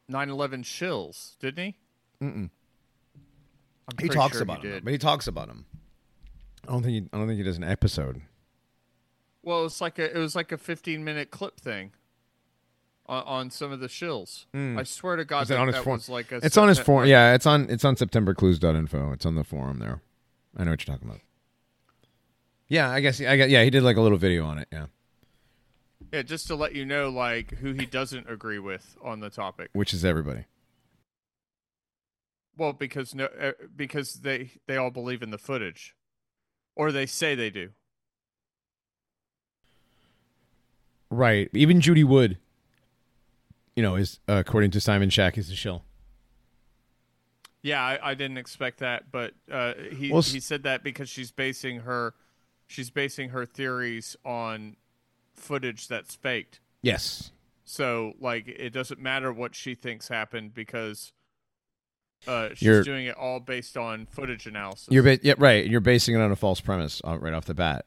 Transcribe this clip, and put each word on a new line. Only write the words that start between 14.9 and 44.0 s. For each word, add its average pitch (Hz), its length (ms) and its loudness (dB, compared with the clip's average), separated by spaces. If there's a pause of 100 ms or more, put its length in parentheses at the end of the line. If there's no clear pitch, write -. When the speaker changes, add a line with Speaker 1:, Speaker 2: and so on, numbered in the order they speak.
Speaker 1:
to 160 80 -2
God 143 200 -2
Speaker 2:
Is 123 80 -2
it - 20 2
Speaker 1:
that 127 80 4
Speaker 2:
on 131 60 4
his 131 100 0
Speaker 1:
that 127 80 -4
Speaker 2:
forum? 131 140 0
Speaker 1:
was 117 100 -14
like 123 240 -8
a 123 100 -6
Speaker 2:
It's 151 140 2
on 208 100 10
his 196 120 10
Speaker 1:
September 135 180 6
Speaker 2:
forum. 131 120 6
Yeah, 120 260 12
it's 127 100 2
on, 147 240 6
it's 117 160 0
on 135 100 4
september 107 380 2
clues 90 260 4
dot 80 160 4
info. 73 380 -2
It's - 120 -6
on 82 100 0
the 78 100 -2
forum 67 340 -8
there. 58 220 -8 (560)
I 90 80 -2
know 82 60 2
what 80 140 -2
you're - 80 -6
talking 65 140 -10
about. 52 140 -14 (1500)
Yeah, 143 220 4
I 127 100 0
guess, 139 220 2
I 135 160 4
guess, 135 120 8
yeah, 127 140 10
he 127 60 8
did, 131 140 6
like, 123 120 6
a 113 60 4
little 104 160 8
video 87 280 2
on 76 120 -6
it, 76 120 -10
yeah. 76 180 -10 (1200)
Speaker 1:
Yeah, 147 120 -4
just 156 240 -10
to 165 80 -6
let 151 200 -4
you 139 100 -6
know, 143 220 -2
like, 120 520 -4
who 135 120 -6
he 135 140 -6
doesn't 127 440 -6
agree 107 300 -8
with 95 420 -12
on 113 200 -10
the 104 80 -10
topic. 95 420 -10
Speaker 2:
Which 98 220 -2
is 85 100 -4
everybody. 78 400 -2 (2250)
Speaker 1:
Well, 151 160 -2
because 135 420 -10
no, 135 120 -4
uh, - 260 -6 (200)
because 139 420 -8
they, 127 360 -8 (140)
they 135 100 -6
all 127 160 -2
believe 123 320 -8
in 110 80 -10
the 107 60 -10
footage, 107 580 -10 (800)
or 151 160 -2
they 139 140 -2
say 151 300 -2
they 117 140 -2
do. 95 200 -10 (3500)
Speaker 2:
Right. 110 440 4
Even 160 280 8
Judy 156 220 8
Wood, 127 340 6 (1400)
you 117 80 2
know, 95 120 2
is, 98 320 -2